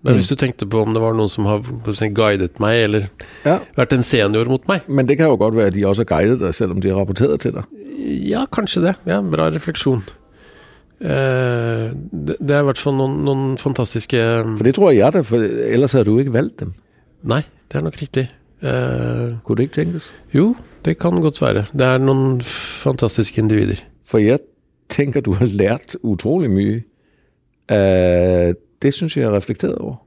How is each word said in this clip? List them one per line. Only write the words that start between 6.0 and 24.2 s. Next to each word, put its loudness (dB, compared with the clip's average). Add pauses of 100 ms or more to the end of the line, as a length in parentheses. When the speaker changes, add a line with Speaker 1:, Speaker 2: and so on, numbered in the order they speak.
Speaker 2:
guidet 2
deg, -2
selvom -2
de 0
har 0
rapporteret 0
til -4
deg. -8 (640)
Speaker 1:
Ja, -2
kanskje -4
det. 0 (100)
Ja, -2
bra 0
refleksjon. -2 (1000)
Eh, -2 (200)
det, -6
det -2
er 4
i 2
hvert 0
fall -2
noen, -2
noen -2
fantastiske -2 (400)
Speaker 2:
For 0
det 4
tror 6
jeg, 6
det, 2
for 0
ellers 0
havde 4
du 4
ikke -2
valgt -2
dem. -8 (500)
Speaker 1:
Nei, 0 (300)
det -4
er -2
nok -6
riktig. -4 (340)
Eh, -2
Speaker 2:
Kunne -2
det 0
ikke -6 (100)
tænkes? -6 (220)
Speaker 1:
Jo, 2 (300)
det -2
kan 0
godt -2
være. 0 (100)
Det -2
er 2
noen 2
fantastiske -2
individer. 2 (260)
Speaker 2:
For 0
jeg 4 (500)